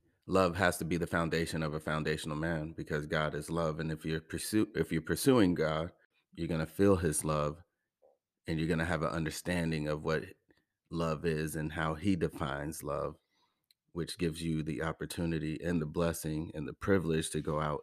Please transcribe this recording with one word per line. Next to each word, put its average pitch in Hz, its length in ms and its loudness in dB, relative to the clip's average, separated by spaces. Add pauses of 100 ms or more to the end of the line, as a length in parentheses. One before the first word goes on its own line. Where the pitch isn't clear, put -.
(280)
love 90 280 6
has 90 220 4
to 85 80 -2
be 85 120 0
the 82 100 0
foundation 82 560 0
of 76 100 -2
a 78 60 -2
foundational 78 580 -2
man, 80 400 -2
because 76 280 -4
God 76 300 0
is 73 140 -6
love. 80 300 0
And 80 120 -2
if 78 140 -6
you're 80 160 -2
pursue-, - 540 0
if - 160 0
you're 80 100 0
pursuing 95 540 6
God, 78 360 0 (440)
you're 82 120 -4
gonna 80 180 0
feel 98 300 4
his 82 300 0
love, 76 360 0 (880)
and 80 120 0
you're 80 100 0
gonna 80 160 2
have 82 180 0
an 80 60 2
understanding 80 800 -2
of 76 160 -2
what 80 200 0 (640)
love 82 360 -2
is 80 300 0
and 76 160 -2
how 80 240 0
he 92 200 2
defines 78 680 -2
love, 73 320 -4 (800)
which 82 240 -6
gives 85 240 -2
you 80 220 0
the 76 200 -4
opportunity 80 800 -2
and 85 180 0
the 78 40 -2
blessing 78 680 -2
and 76 140 -6
the - 60 -8
privilege 82 580 2
to 78 100 -2
go 76 180 0
out 73 240 -2